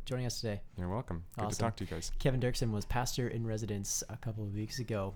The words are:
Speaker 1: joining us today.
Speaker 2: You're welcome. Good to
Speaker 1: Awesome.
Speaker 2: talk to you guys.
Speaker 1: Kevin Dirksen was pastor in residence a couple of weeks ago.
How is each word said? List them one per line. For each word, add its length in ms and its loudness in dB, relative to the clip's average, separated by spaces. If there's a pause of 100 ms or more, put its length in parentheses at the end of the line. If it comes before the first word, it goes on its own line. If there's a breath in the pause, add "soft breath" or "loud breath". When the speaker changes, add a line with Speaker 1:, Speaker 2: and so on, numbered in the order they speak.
Speaker 1:
joining 200 0
us 160 -2
today. 180 0 (180)
Speaker 2:
You're 120 0
welcome. 340 0 (120)
Good 60 -2
to 60 0
Speaker 1:
Awesome. 180 0
Speaker 2:
talk 120 2
to 80 -4
you 40 -4
guys. 300 -2
Speaker 1:
Kevin 220 4
Dirksen 300 4
was 120 2
pastor 460 2
in 180 -2
residence 640 0
a 80 -6
couple 260 -2
of 100 -2
weeks 260 -2
ago. 360 0